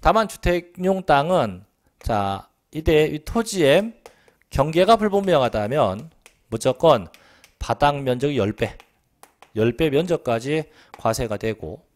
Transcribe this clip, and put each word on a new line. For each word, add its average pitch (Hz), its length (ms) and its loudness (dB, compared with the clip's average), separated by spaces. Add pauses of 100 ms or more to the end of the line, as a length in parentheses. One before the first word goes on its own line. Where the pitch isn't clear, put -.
다만 202 260 2
주택용 180 760 -2
땅은, 139 600 0 (340)
자, 98 480 -4 (240)
이때 156 340 2
이 151 140 -6
토지의 202 720 0 (560)
경계가 165 460 2
불분명하다면 143 1120 0 (400)
무조건 123 580 2 (520)
바닥 143 420 0
면적이 135 360 -2
열 104 160 0
배, - 240 -6 (760)
열 113 220 0
배 160 120 0
면적까지 147 720 -2 (340)
과세가 113 400 -4
되고 104 460 -8 (120)